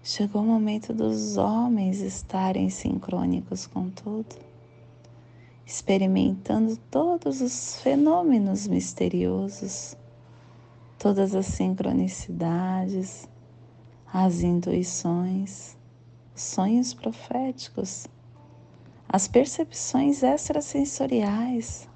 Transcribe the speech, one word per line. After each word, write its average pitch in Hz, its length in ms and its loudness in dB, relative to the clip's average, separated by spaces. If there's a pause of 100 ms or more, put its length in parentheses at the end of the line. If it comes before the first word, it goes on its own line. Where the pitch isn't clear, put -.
Chegou 208 380 -2
o 214 60 2
momento 214 480 2
dos 214 420 0
homens 208 640 2
estarem 190 720 -2
sincrônicos 185 960 -4
com 185 240 -6
tudo, 214 440 -8 (1300)
experimentando 190 1080 2 (140)
todos 294 520 0
os - 400 -4
fenômenos 269 840 4
misteriosos, 185 1300 -2 (1040)
todas 196 360 2
as 190 120 0
sincronicidades, 185 1800 -2 (840)
as 185 320 4
intuições, 180 1300 0 (580)
os - 60 -14
sonhos 233 540 2
proféticos, - 1120 -6 (1000)
as - 220 0
percepções 277 960 2
extrasensoriais 254 1700 0